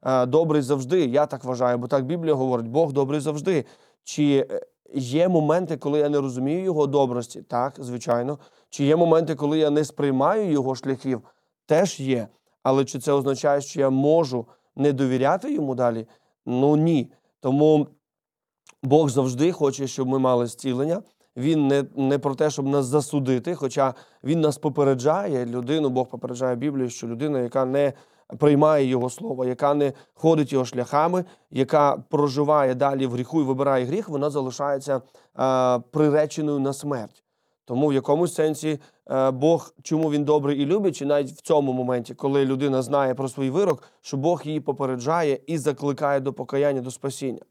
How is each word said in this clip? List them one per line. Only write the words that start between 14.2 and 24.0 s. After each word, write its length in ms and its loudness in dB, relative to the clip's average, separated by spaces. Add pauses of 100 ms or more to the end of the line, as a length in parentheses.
не 180 2
довіряти 600 0
йому 220 -4
далі? 320 0 (380)
Ну, 300 2
ні. 360 2 (280)
Тому 480 4 (960)
Бог 260 4
завжди 420 0
хоче, 360 -2
щоб 200 -4
ми 120 0
мали 280 2
зцілення. 540 -4 (360)
Він 300 2
не, 160 2 (120)
не 240 0
про 160 -2
те, 140 0
щоб 160 -6
нас 200 0
засудити, 680 -2
хоча 380 -2 (300)